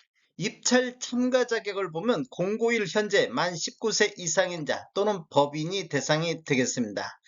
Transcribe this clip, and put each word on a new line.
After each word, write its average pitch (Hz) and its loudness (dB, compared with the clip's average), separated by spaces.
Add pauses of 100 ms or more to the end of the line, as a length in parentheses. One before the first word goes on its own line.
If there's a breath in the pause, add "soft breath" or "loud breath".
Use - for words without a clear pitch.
(360 soft breath)
입찰 247 0
참가 247 0
자격을 196 -4
보면 170 0
공고일 220 0
현재 196 2
만 160 -2
십구 - -4
세 208 2
이상인 175 0
자 104 -4
또는 202 0
법인이 156 0
대상이 156 0
되겠습니다. 113 -2 (200 loud breath)